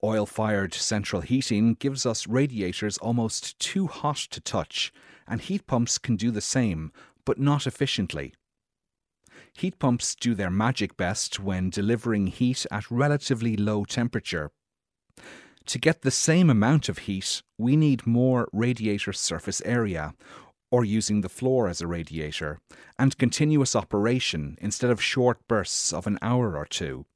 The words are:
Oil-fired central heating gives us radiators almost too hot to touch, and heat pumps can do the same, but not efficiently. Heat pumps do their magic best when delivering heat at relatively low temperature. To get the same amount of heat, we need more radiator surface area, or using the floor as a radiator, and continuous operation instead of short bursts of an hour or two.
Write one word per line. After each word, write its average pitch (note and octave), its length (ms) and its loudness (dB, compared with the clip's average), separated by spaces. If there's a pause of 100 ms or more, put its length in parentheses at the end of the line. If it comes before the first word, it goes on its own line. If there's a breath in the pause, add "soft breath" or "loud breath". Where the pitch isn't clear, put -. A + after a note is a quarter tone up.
Oil-fired G#2+ 720 0
central G#2 480 -2
heating A#2 520 2
gives C3+ 300 -4
us A2+ 220 -2
radiators A2 720 0
almost A#2 600 -2
too F#3+ 260 -2
hot D3+ 300 -4
to - 240 -10
touch, - 520 -4 (360 loud breath)
and A2+ 120 -4
heat - 280 -6
pumps A#2+ 280 0
can A#2 200 0
do A2+ 160 0
the G#2 80 -2
same, F2+ 500 -2 (340 loud breath)
but - 140 0
not C#3+ 300 2
efficiently. E2+ 640 -4 (1160 loud breath)
Heat - 260 -4
pumps - 380 0
do A#2+ 180 0
their F#2+ 160 -2
magic G#2+ 460 0
best - 420 -2
when F#2 320 -2
delivering G#2 580 0
heat B2 440 -2
at G#2 180 -6
relatively A#2+ 680 0
low G#2 280 0
temperature. F#2+ 680 -4 (1160 loud breath)
To - 120 -4
get D#3+ 240 2
the C3+ 80 2
same E3 400 4
amount B2 380 4
of F#2+ 100 -4
heat, - 440 -6 (160)
we B2 180 4
need D3 320 4
more B2 440 4
radiator G#2+ 600 0
surface - 520 -4
area, G#2 500 -2 (580 loud breath)
or B2 140 4
using G#2 340 2
the F2+ 80 -2
floor B2 400 0
as F2 140 -4
a E2+ 40 -4
radiator, D#2+ 720 -6 (400 loud breath)
and C3 200 2
continuous D3 580 2
operation G2+ 840 0
instead G#2 320 -2
of A2+ 120 2
short - 440 2
bursts - 460 0
of F2 140 -4
an G#2 160 0
hour A#2 340 0
or D2 80 -4
two. C#2 400 -6 (120)